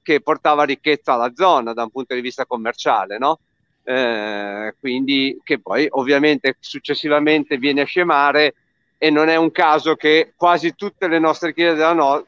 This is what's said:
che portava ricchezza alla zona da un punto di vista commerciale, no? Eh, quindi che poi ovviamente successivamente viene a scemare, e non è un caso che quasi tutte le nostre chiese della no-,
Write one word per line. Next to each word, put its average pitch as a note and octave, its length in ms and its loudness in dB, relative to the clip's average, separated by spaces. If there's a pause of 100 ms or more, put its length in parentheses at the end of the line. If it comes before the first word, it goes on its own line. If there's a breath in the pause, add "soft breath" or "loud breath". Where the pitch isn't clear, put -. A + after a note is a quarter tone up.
che D3 200 0
portava D3+ 420 0
ricchezza C#3+ 500 -2
alla B2 220 -2
zona C3+ 380 2
da A#2 100 -4
un A2+ 80 -8
punto C3 240 -8
di B2 60 -6
vista B2 260 -8
commerciale, A2+ 720 -4
no? D3 200 -2 (440)
Eh, G#2+ 960 -4
quindi C3+ 640 -2
che C3+ 160 -2
poi A#2 300 -2
ovviamente C#3 720 0
successivamente D3 1000 -2
viene C#3 240 -2
a C3+ 40 0
scemare, D3 720 2 (420)
e D#3 120 0
non D3+ 180 2
è D#3+ 80 2
un D#3+ 160 2
caso D#3 440 2
che D3+ 400 2
quasi E3+ 400 2
tutte G3+ 320 -6
le E3 120 2
nostre D#3+ 340 0
chiese E3+ 220 2
della D#3+ 180 2
no-, D3+ 340 2